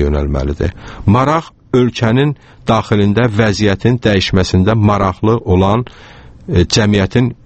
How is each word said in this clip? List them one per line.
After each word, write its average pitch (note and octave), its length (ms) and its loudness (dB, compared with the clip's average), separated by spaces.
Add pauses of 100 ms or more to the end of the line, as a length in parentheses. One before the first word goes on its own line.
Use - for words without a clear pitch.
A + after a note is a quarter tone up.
yönəlməlidir. C#2+ 680 -4 (340)
Maraq C3+ 460 0 (240)
ölkənin B2 560 0 (340)
daxilində G#2+ 600 0
vəziyyətin G#2+ 720 0
dəyişməsində F#2+ 760 0
maraqlı G#2 680 0
olan, G2 400 2 (640)
e, F2 160 2
cəmiyyətin G#2 640 0 (180)